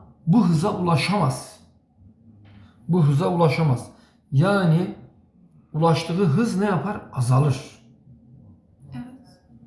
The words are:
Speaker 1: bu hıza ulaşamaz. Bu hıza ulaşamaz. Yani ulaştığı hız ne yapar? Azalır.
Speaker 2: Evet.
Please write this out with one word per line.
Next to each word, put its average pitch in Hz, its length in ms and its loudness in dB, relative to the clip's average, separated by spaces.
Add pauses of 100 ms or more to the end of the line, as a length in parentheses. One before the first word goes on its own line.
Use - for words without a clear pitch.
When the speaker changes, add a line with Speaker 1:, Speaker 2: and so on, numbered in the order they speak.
(260)
Speaker 1:
bu 180 220 4
hıza 170 300 0
ulaşamaz. 175 840 -2 (1300)
Bu 165 180 2
hıza 147 220 2
ulaşamaz. 165 580 0 (460)
Yani 180 600 2 (800)
ulaştığı 165 520 0
hız 185 340 0
ne 196 60 0
yapar? 185 360 -4 (120)
Azalır. 131 480 0 (1300)
Speaker 2:
Evet. 247 120 -14 (600)